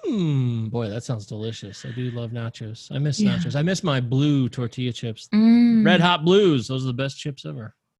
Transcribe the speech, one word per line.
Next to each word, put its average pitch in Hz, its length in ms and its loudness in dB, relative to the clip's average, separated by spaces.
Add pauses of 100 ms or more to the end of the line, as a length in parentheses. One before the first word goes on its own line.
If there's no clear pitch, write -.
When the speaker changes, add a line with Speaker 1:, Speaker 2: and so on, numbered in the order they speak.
Speaker 1:
Mm, 135 600 0
boy, 117 200 -4
that 110 140 -8
sounds 107 220 -6
delicious. 107 580 -10
I 131 60 -12
do 123 220 -6
love 117 180 -8
nachos. 117 640 -12
I 135 80 -6
miss 147 200 -2
Speaker 2:
Yeah. 196 180 2
Speaker 1:
nachos. 139 180 -4
I 147 80 0
miss 180 200 -2
my 139 160 0
blue 131 480 2
tortilla 123 460 -6
chips. - 400 -10
Speaker 2:
Mm. 233 500 6
Speaker 1:
Red 175 160 6
Hot 170 240 2
Blues. 175 440 4
Those 131 160 -4
are 131 40 -4
the 127 60 -2
best 135 240 -4
chips - 260 -10
ever. 143 320 -12 (240)